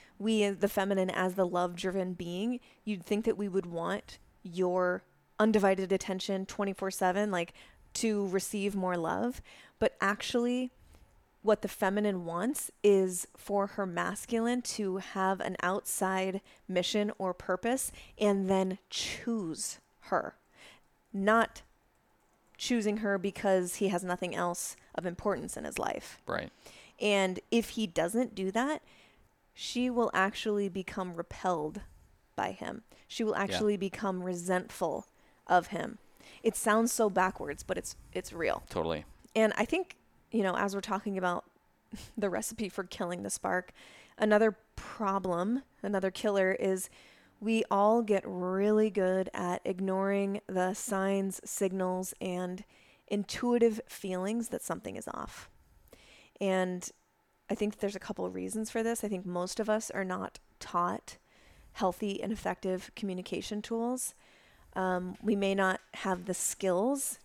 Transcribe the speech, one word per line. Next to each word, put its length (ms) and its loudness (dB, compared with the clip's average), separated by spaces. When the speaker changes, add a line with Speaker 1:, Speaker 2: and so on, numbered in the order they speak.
Speaker 1:
we, 240 4
as 140 0
the 120 4
feminine, 400 2
as 240 2
the 140 4
love-driven 640 0
being, 460 -4
you'd 180 -4
think 220 0
that 120 2
we 120 -4
would 160 0
want 540 -6
your 600 2
undivided 520 4
attention 540 -2
twenty-four 460 -4
seven, 400 2
like, 220 -2
to 340 0
receive 480 -2
more 200 0
love. 460 -2
But 200 2
actually, 720 0
what 220 4
the 40 -2
feminine 580 0
wants 440 -2
is 520 6
for 320 -2
her 200 -4
masculine 760 -2
to 360 -2
have 420 0
an 240 -4
outside 800 0
mission 500 0
or 160 -2
purpose 580 -2
and 280 4
then 300 2
choose 880 -4
her. 340 -2
Not 520 2
choosing 380 0
her 200 0
because 600 2
he 100 2
has 160 0
nothing 320 -4
else 400 -2
of 140 -4
importance 500 -4
in 60 -8
his 160 -6
life. 480 -4
Speaker 2:
Right. 240 -4
Speaker 1:
And 400 2
if 200 4
he 180 -2
doesn't 480 0
do 160 -2
that, 320 0
she 340 -2
will 240 2
actually 560 2
become 460 -6
repelled 640 -2
by 160 -2
him. 320 -10
She 160 -4
will 100 0
Speaker 2:
Yeah. 80 0
Speaker 1:
actually 360 0
become 440 -2
resentful 840 -2
of 200 4
him. 300 -8
It 120 2
sounds 380 4
so 160 4
backwards, 540 0
but 160 -4
it's, 160 -10
it's 180 -8
real. 380 -2
Speaker 2:
Totally. 360 -2
Speaker 1:
And 220 6
I 80 2
think, 320 -4
you 140 0
know, 120 2
as 200 0
we're 60 -4
talking 360 -4
about 280 -2
<laughs> 340 -14
the 120 0
recipe 400 -4
for 140 -6
killing 400 -6
the 80 -4
spark, 420 -2
another 360 6
problem, 840 0
another 300 0
killer 420 2
is 360 0
we 280 2
all 320 6
get 240 2
really 640 2
good 440 2
at 320 -2
ignoring 800 0
the 260 2
signs, 680 -2
signals, 800 -2
and 420 -4
intuitive 800 2
feelings 640 -4
that 120 -4
something 340 -8
is 120 -10
off. 420 -10
And 500 0
I 60 -2
think 240 -2
there's 160 -2
a 40 -8
couple 260 -6
of 100 -6
reasons 340 -4
for 140 -2
this. 200 -2
I 60 -2
think 160 -4
most 340 -4
of 100 -2
us 220 0
are 140 -4
not 340 -6
taught 580 -4
healthy 500 0
and 80 -2
effective 640 -4
communication 640 -6
tools. 520 -4
Um, 480 -2
we 140 2
may 180 2
not 280 4
have 300 -2
the 80 -2
skills 920 0